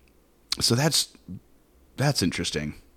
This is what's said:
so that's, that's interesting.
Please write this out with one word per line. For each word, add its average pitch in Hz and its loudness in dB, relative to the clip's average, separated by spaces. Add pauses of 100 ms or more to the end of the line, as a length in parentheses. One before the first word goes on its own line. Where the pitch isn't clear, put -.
(600)
so - 2
that's, 143 2 (880)
that's 139 2
interesting. 76 -2 (220)